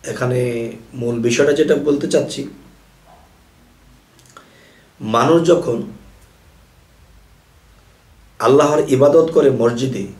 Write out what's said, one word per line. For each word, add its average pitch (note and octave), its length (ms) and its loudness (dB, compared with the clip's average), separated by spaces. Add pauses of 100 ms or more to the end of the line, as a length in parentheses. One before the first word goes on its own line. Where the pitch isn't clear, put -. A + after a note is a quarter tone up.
এখানে B2 680 -4 (220)
মূল A#2+ 280 -6
বিষয়টা C#3+ 320 2
যেটা D3 220 2
বলতে C#3+ 320 -2
চাচ্ছি, - 400 -4 (2500)
মানুষ C#3 460 2
যখন A#2+ 360 0 (2500)
আল্লাহর D3 480 2
ইবাদত C#3+ 460 2
করে C#3+ 160 4
মসজিদে A#2 580 -2 (120)